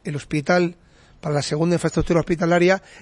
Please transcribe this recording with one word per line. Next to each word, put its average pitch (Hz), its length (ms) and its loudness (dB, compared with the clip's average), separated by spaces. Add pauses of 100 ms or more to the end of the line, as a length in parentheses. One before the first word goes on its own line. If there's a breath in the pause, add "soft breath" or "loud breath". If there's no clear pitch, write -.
el 147 100 -6
hospital, 170 640 -2 (420 soft breath)
para 151 160 -6
la 143 60 0
segunda 170 340 -2
infraestructura 160 460 0
hospitalaria, 175 600 2 (200 loud breath)